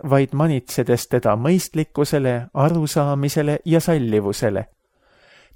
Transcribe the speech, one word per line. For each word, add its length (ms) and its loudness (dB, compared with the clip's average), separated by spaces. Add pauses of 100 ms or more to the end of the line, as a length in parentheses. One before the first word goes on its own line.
(100)
vaid 220 2
manitsedes 760 0
teda 280 2
mõistlikkusele, 1160 -2
arusaamisele 1120 0
ja 160 2
sallivusele. 840 0 (920)